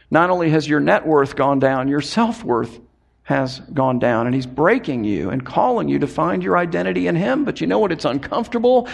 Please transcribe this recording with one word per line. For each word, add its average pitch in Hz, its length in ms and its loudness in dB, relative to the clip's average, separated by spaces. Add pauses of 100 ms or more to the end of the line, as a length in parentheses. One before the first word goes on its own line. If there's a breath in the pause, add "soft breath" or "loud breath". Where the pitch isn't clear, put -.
not 170 200 4
only 175 220 2
has 151 160 2
your 147 120 2
net 165 260 2
worth 143 300 2
gone 139 240 2
down, 135 300 0
your 147 100 0
self-worth 147 800 -2 (440)
has 135 360 -4
gone 131 400 -2
down. 117 260 2
And 123 80 0
he's 131 140 -2
breaking 139 560 0
you 98 260 -2
and 127 160 -4
calling 208 420 0
you 139 120 0
to 147 80 0
find 175 340 -2
your 180 160 0
identity 180 500 -2
in 175 80 0
him. 247 280 0
But - 180 -4
you - 60 -2
know 196 100 0
what? 208 140 2
It's 160 140 -6
uncomfortable, 233 880 0